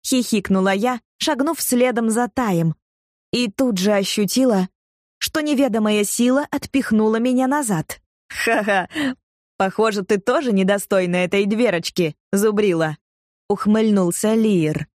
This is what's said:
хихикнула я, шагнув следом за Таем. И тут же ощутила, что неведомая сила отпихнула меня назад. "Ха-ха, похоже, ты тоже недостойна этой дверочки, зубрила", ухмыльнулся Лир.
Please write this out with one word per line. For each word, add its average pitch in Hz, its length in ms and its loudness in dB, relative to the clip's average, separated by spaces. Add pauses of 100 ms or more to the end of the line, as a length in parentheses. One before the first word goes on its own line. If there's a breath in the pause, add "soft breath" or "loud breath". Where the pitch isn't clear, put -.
хихикнула 196 680 0
я, 233 260 -2 (180)
шагнув 294 440 -2
следом 240 480 0
за 233 180 0
Таем. 175 480 -2 (560)
И 240 180 -2
тут 247 280 0
же 196 160 0
ощутила, 202 720 0 (520)
что - 220 -4
неведомая 220 640 2
сила 254 460 0
отпихнула 220 720 0
меня 254 280 0
назад. 240 540 -4 (300)
"Ха-ха, 208 560 0 (720 loud breath)
похоже, 202 460 0
ты 208 140 0
тоже 254 360 0
недостойна 190 640 0
этой 180 280 0
дверочки, 190 720 -2 (160)
зубрила", 196 680 0 (520)
ухмыльнулся 208 840 2
Лир. 170 540 0 (120)